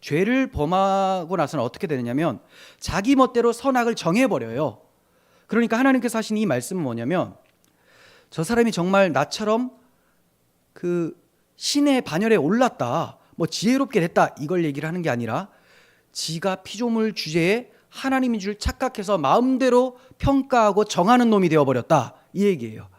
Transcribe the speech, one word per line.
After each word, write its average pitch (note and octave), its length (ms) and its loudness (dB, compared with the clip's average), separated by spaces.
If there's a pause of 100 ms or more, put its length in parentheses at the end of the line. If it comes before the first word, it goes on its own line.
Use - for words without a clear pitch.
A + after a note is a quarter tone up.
죄를 A3+ 460 -2
범하고 F#3+ 920 -2
나서는 D#3 260 -2
어떻게 B2 240 -6
되느냐면 B2+ 540 -2 (400)
자기 G3+ 360 0
멋대로 A#3 360 2
선악을 A#3+ 420 -2
정해버려요. D3+ 880 -2 (640)
그러니까 A3+ 320 0
하나님께서 B3+ 380 0
하신 G#3+ 220 -4
이 G#3+ 80 0
말씀은 D#3+ 360 -2
뭐냐면, A#2+ 540 -4 (960)
저 D#3+ 120 -6
사람이 A#3 300 0
정말 F#3 400 2
나처럼 G#3+ 600 -2 (1000)
그 F3 420 -4 (420)
신의 C#4+ 440 2
반열에 G#3+ 360 2
올랐다, D#3 840 0 (180)
뭐 E3 100 -2
지혜롭게 A#3+ 540 0
됐다, E3+ 400 2
이걸 E3 240 -2
얘기를 D3 240 -4
하는 F3 140 -6
게 D#3 80 -2
아니라 A#2+ 380 -4 (640)
지가 F#3 500 -6
피조물 A3 500 -2
주제에 E3+ 580 -2 (200)
하나님인 C4 500 -2
줄 G3+ 180 -6
착각해서 G#3+ 600 -4
마음대로 B3 800 2 (180)
평가하고 A#3 680 2
정하는 A#3 420 4
놈이 G3 220 4
되어버렸다, C3+ 640 2 (180)
이 G3 140 0
얘기예요. A2+ 420 -4 (100)